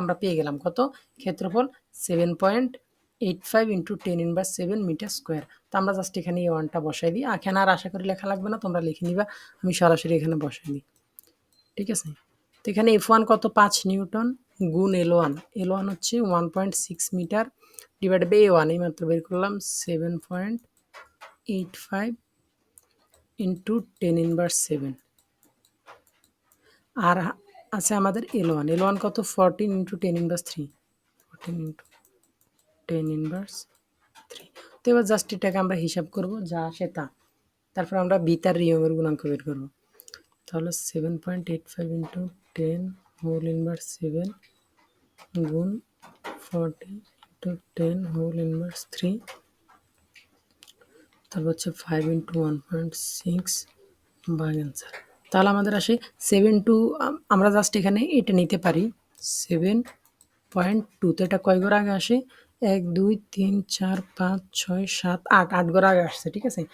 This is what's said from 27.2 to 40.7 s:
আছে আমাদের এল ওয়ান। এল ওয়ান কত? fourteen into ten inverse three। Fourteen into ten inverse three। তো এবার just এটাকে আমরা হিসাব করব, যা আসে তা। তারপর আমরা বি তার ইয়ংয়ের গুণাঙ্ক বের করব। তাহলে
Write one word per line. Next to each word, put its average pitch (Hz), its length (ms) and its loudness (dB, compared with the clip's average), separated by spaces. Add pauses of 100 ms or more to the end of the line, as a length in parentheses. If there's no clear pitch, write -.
আছে 190 140 0 (100)
আমাদের 196 220 0 (160)
এল 165 140 2
ওয়ান। 151 200 0
এল 170 120 2
ওয়ান 196 180 2
কত? 208 140 -2 (180)
fourteen 190 420 4
into 185 260 -4
ten 175 180 2
inverse 170 280 -2
three। 147 180 -10 (560)
Fourteen - 420 -12
into 156 180 -12 (1080)
ten 160 160 -2 (120)
inverse 165 400 -6 (720)
three। - 180 -20 (320)
তো - 100 -4
এবার 240 200 4
just 202 240 0
এটাকে 190 280 0
আমরা 185 120 0 (100)
হিসাব 165 200 -2 (100)
করব, 190 160 -4 (200)
যা 170 80 -4 (100)
আসে 165 260 -6
তা। 156 100 -6 (720)
তারপর 185 280 -4
আমরা 185 220 2
বি 165 180 4
তার 180 140 2 (100)
ইয়ংয়ের 160 300 4
গুণাঙ্ক 156 240 0 (100)
বের 143 160 -4
করব। 139 160 -6 (840)
তাহলে 170 240 -4 (180)